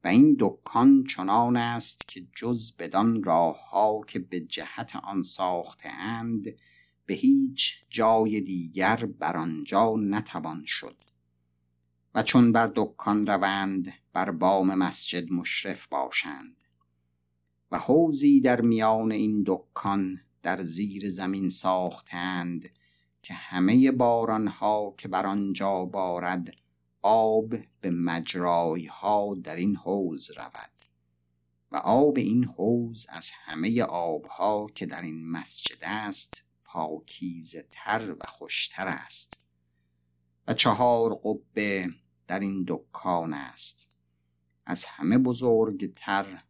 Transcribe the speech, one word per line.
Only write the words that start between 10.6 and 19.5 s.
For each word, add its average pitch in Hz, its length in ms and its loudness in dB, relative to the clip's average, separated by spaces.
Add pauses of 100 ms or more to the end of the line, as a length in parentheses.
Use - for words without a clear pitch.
شد. - 300 -10 (1160)
و 110 80 0
چون 120 300 6
بر 113 240 2
دکان 107 500 -2
روند، 95 680 0 (200)
بر 92 180 -2
بام 92 440 2
مسجد 90 580 2
مشرف 87 540 -6
باشند. - 680 -6 (1120)
و - 80 -4
حوضی 147 640 6
در 123 200 2
میان 110 520 2
این 107 340 0
دکان 95 760 -4 (220)